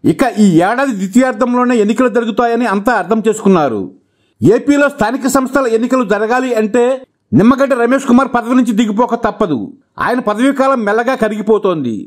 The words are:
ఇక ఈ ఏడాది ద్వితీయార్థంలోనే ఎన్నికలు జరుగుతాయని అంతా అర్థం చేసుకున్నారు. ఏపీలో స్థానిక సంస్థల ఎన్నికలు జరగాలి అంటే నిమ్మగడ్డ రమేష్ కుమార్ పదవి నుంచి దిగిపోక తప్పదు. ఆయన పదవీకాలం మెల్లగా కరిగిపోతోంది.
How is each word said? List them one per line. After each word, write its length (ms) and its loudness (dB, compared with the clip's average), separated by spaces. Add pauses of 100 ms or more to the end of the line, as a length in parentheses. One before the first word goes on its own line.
(120)
ఇక 100 0 (220)
ఈ 20 6 (200)
ఏడాది 340 0
ద్వితీయార్థంలోనే 800 0
ఎన్నికలు 320 0
జరుగుతాయని 600 0
అంతా 260 0
అర్థం 260 -2
చేసుకున్నారు. 540 0 (720)
ఏపీలో 400 2
స్థానిక 400 -2
సంస్థల 320 0 (120)
ఎన్నికలు 340 0
జరగాలి 380 -2 (100)
అంటే 240 0 (560)
నిమ్మగడ్డ 420 2
రమేష్ 280 0
కుమార్ 260 4
పదవి 240 -2
నుంచి 180 0
దిగిపోక 480 0
తప్పదు. 340 -2 (460)
ఆయన 120 -2 (120)
పదవీకాలం 580 0
మెల్లగా 360 0
కరిగిపోతోంది. 720 -2 (100)